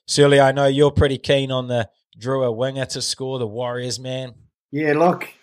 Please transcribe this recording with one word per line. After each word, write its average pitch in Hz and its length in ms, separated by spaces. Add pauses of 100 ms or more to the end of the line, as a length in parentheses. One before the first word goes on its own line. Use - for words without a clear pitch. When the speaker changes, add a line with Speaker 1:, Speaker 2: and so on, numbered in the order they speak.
Speaker 1:
Surely 143 320
I 135 120
know 139 140
you're 139 240
pretty 139 300
keen 135 320
on 127 160
the 120 220 (300)
Drua 123 360
winger 131 320
to 131 160
score, 131 340
the 120 80
Warriors 120 540
man. 127 340 (380)
Speaker 2:
Yeah, 147 220
look, 170 340 (160)